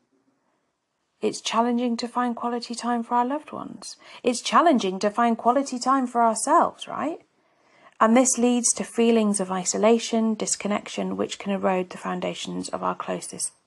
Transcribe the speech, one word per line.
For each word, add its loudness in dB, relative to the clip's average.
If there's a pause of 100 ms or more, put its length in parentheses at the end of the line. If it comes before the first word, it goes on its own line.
(1200)
it's -4
challenging 0
to -6
find -2
quality -6
time -2
for -4
our 2
loved -6
ones. -12 (260)
It's 0
challenging 4
to 2
find 2
quality 0
time 2
for 0
ourselves, 2
right? -6 (800)
And 6
this 4
leads 2
to -6
feelings 2
of -4
isolation, 2
disconnection, -4
which -4
can -6
erode 0
the -14
foundations -6
of -6
our 0
closest -8 (160)